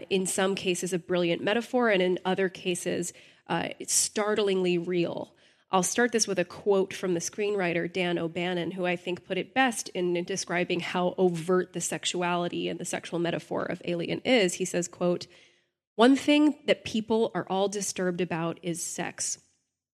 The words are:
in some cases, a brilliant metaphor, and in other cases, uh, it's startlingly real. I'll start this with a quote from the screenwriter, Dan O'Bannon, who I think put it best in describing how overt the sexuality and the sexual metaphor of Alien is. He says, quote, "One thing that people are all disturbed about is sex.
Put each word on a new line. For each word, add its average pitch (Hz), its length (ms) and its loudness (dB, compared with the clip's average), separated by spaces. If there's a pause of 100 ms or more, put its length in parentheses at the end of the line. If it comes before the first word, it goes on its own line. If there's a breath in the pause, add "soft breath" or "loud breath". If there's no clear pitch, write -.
in 190 160 2
some 190 300 0
cases, 180 380 -2
a 180 60 -2
brilliant 175 440 0
metaphor, 226 460 2
and 190 120 4
in 180 220 2
other 190 260 0
cases, 180 640 -4 (340 loud breath)
uh, - 220 -2 (100)
it's - 140 -4
startlingly 202 840 2
real. 175 560 -2 (360 soft breath)
I'll 185 140 4
start 233 300 2
this 220 140 2
with 185 120 0
a 175 60 2
quote - 480 2
from 185 200 -2
the 170 60 0
screenwriter, 175 720 -2
Dan 175 260 0
O'Bannon, 170 540 -2
who 185 140 -4
I 180 100 0
think 175 320 -8
put 185 100 -2
it - 160 -6
best 254 360 0
in 175 340 0
describing 180 560 -2
how 180 380 0
overt 180 560 2
the 170 80 -6
sexuality 175 880 -2
and 170 100 -6
the 175 60 -8
sexual - 340 -4
metaphor 170 440 -2
of - 220 -4
Alien 170 360 -2
is. 214 340 4
He 185 100 -2
says, 180 220 -2
quote, 175 400 -2 (680 soft breath)
"One 254 180 8
thing 294 400 4 (120)
that - 180 2
people 220 500 0
are 170 140 -2
all 190 180 2
disturbed 190 540 -2
about 170 400 -2
is 175 200 -6
sex. - 580 -6 (540)